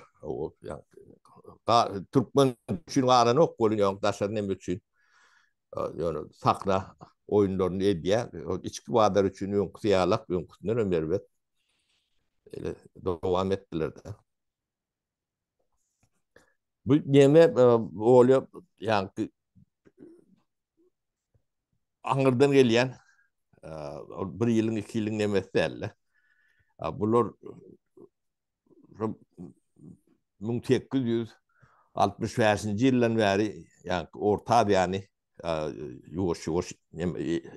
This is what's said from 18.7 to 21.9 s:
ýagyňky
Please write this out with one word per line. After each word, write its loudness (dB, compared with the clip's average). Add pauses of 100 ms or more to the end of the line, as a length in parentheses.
ýagyňky -2 (2750)